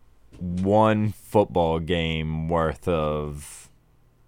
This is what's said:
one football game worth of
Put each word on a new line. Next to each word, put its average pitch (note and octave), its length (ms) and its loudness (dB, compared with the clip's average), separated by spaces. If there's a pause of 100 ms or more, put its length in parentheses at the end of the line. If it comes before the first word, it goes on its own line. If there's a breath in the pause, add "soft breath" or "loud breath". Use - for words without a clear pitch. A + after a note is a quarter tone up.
(400)
one G#2 760 2
football E2+ 640 0
game D#2+ 720 -2
worth D#2+ 400 0
of D2+ 800 -4 (580)